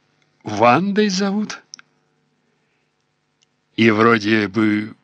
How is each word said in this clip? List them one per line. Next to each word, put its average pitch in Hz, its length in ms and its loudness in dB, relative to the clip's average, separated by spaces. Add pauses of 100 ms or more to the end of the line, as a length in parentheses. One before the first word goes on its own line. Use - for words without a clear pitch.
(440)
Вандой 165 640 0
зовут. 196 500 -6 (2250)
И 113 140 4
вроде 110 580 2
бы 107 560 -4